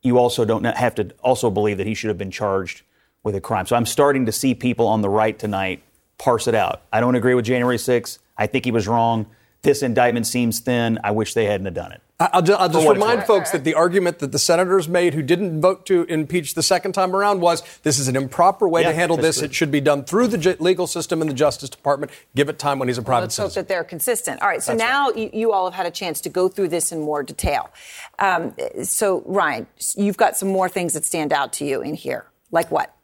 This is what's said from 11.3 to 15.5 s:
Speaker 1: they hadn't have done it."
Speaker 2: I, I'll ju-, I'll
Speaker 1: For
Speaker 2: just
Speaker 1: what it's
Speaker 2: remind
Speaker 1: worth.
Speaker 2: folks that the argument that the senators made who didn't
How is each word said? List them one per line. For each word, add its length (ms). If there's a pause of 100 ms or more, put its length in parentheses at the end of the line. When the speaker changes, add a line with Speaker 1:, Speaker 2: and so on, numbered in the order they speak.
Speaker 1:
they 120
hadn't 200
have 80
done 180
it." 100 (180)
Speaker 2:
I, 140
I'll 100
ju-, 100
I'll 160
Speaker 1:
For 40
Speaker 2:
just 120
Speaker 1:
what 100
it's 80
Speaker 2:
remind 180
Speaker 1:
worth. 60
Speaker 2:
folks 240
that 120
the 100
argument 460
that 120
the 60
senators 500
made 280
who 80
didn't 380